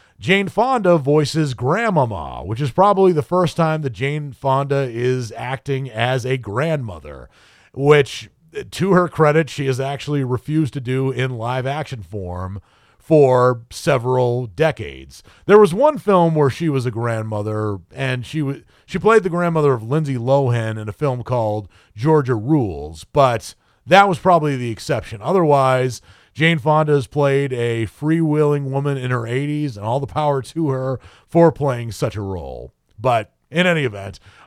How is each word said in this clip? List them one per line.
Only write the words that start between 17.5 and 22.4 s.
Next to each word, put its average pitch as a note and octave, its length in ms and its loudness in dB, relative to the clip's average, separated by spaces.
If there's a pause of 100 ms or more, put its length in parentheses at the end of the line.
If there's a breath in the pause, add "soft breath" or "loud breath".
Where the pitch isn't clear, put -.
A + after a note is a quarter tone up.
and B2+ 340 -6
she D#3 140 -6
w-, C#3 240 -6 (200 soft breath)
she - 140 -6
played G#3+ 240 4
the F3+ 80 -4
grandmother E3 420 2
of A2+ 160 -4
Lindsay C#3 280 -2
Lohan A#2+ 600 0
in G#2+ 100 -8
a G#2 40 -8
film B2+ 300 -4
called G#2+ 460 -4 (280 soft breath)
Georgia C3 380 2
Rules, G2+ 720 -2